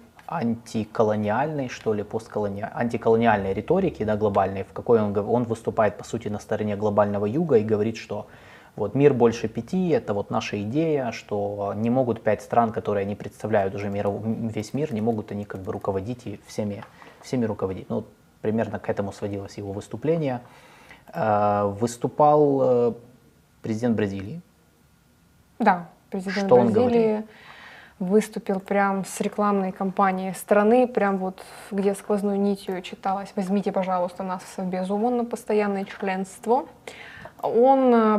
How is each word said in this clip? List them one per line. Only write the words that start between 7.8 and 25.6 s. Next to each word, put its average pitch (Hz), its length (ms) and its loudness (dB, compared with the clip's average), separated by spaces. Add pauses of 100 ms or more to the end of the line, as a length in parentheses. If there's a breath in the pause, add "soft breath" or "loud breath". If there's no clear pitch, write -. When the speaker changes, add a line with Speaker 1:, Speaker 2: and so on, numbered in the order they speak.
Speaker 1:
что 104 300 -10 (500 soft breath)
вот 104 180 -4
мир 139 200 6
больше 117 340 4
пяти – 180 400 -4
это 123 240 0
вот 101 180 -4
наша 113 320 -2
идея, 139 500 0
что 101 640 -4
не 113 140 0
могут 123 320 2
пять 107 200 0
стран, 117 300 2
которые 101 340 -2
они 101 80 -4
представляют 98 600 -2
уже 101 140 -6
миров-, 101 340 -2
м, 113 260 -4
весь 104 260 -8
мир, 139 180 -4
не 107 80 -2
могут 110 320 -2
они 104 140 -6
как 98 160 -12
бы 101 100 -8
руководить 101 540 -6
и 101 200 -10
всеми, 104 380 -6 (380 soft breath)
всеми 123 240 -2
руководить. - 420 -6
Ну, 117 80 -4
вот 110 120 -6 (340)
примерно 107 360 0
к - 120 -6
этому 101 220 -4
сводилось 101 460 -8
его 101 140 -8
выступление. 127 680 -2 (720 soft breath)
Э, 104 500 2 (160)
выступал, 143 800 4
э, 120 300 4 (720)
президент 113 340 0
Бразилии. 101 440 -4 (1200)
Speaker 2:
Да, 185 280 2 (240)